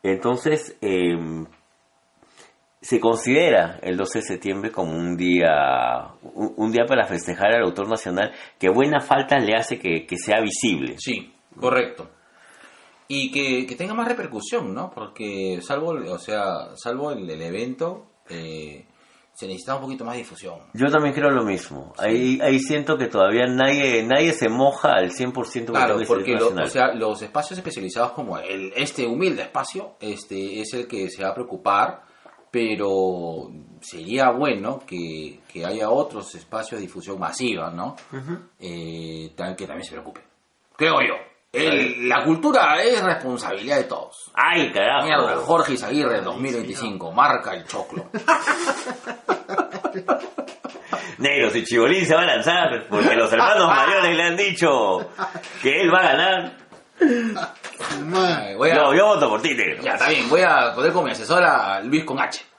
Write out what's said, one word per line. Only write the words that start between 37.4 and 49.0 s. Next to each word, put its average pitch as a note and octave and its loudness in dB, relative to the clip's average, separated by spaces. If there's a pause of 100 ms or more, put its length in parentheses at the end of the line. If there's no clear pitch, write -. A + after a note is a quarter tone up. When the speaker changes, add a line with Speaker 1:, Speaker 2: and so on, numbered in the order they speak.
Speaker 2:
¿no? F#2 -8 (180)
Speaker 1:
Ujú. C#3 -10 (220)
Speaker 2:
Eh, E2 -12
tal F#2 -8
que G2 -12
también - -12
se - -18
preocupe. - -18 (560)
Creo D3+ 2
yo. - -2 (220)
El, B2+ 0
la C3+ 2
cultura E3 4
es A3+ 4
responsabilidad B2+ -2
de B2+ 2
todos. - -10
Speaker 1:
Ay, D#3+ 2
carajo. B2 2
Speaker 2:
Mierda, C#3 2 (100)
Jorge D#3 4
Izaguirre, B2 0
Speaker 3:
Ay, F#2 -6
Speaker 2:
dos F2 -6
mil C3 -4
veinticinco, F#2+ -6
Speaker 3:
sí, E2 -8
no. F#2 -8
Speaker 2:
marca C3 2
el - -12
choclo. - -10
Speaker 3:
<laughs> G#3+ -6 (3000)